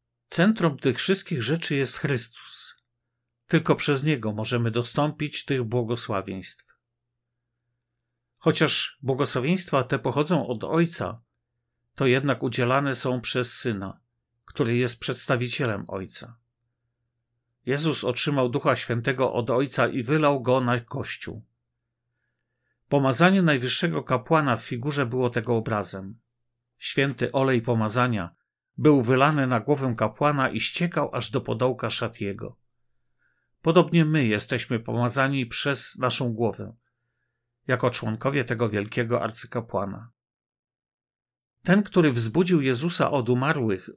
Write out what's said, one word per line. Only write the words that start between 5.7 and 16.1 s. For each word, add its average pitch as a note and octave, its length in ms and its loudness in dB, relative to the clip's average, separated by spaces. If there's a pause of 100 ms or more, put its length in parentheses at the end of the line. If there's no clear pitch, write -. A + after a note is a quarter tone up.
Chociaż - 640 2
błogosławieństwa C3+ 840 0
te C3 140 -2
pochodzą C#3 480 0
od A2 180 -4
Ojca, A2+ 580 -2 (720)
to C#3 120 0
jednak C3 360 2
udzielane C3 520 0
są B2+ 260 -2
przez B2 340 -2
Syna, G2 460 -4 (440)
który A#2+ 320 -2
jest B2 240 0
przedstawicielem A#2+ 880 -2
Ojca. F#2+ 500 -10 (1300)